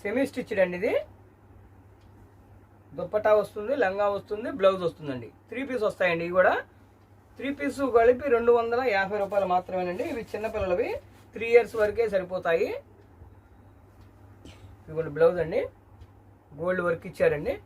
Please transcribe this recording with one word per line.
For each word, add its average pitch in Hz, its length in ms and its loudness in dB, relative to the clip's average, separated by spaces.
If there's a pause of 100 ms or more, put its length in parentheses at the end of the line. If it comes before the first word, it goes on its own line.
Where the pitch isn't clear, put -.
సెమీ 247 300 -2
స్టిచ్డ్ 214 340 -2
అండి 175 160 -2
ఇది. 262 120 0 (2000)
దుపట్టా 214 420 0
వస్తుంది, 214 420 -4
లంగా 196 320 0
వస్తుంది, 208 360 -6 (100)
బ్లౌజ్ 190 260 4
వస్తుందండి. 139 420 -8 (220)
త్రీ 233 180 -8
పీస్ 247 200 -4
వస్తాయండి 175 400 0
ఇవి 175 100 -4
కూడా. 196 160 6 (840)
త్రీ 247 200 -8
పీస్ 285 240 -6 (160)
కలిపి 247 280 4 (100)
రెండు 233 220 4
వందల 233 240 0 (140)
యాభై 196 280 0
రూపాయలు 196 280 0
మాత్రమేనండి. 180 600 -2
ఇవి 233 100 -6 (100)
చిన్నపిల్లలవి, 214 580 -2 (440)
త్రీ 220 200 -8
ఇయర్స్ 233 280 4
వరకే 208 320 0
సరిపోతాయి. 185 560 0 (2250)
ఇదిగోండి 156 340 -6
బ్లౌజ్ 170 260 6
అండి, 175 180 -2 (1000)
గోల్డ్ 185 260 -2
వర్క్ 170 240 -2
ఇచ్చారండి. 165 420 0 (120)